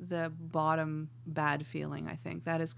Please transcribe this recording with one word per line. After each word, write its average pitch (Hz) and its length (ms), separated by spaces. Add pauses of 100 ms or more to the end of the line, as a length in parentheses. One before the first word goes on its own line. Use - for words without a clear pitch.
the 165 320
bottom 156 680 (180)
bad 147 380
feeling, 151 420
I 156 80
think. 165 300
That 165 160
is 160 160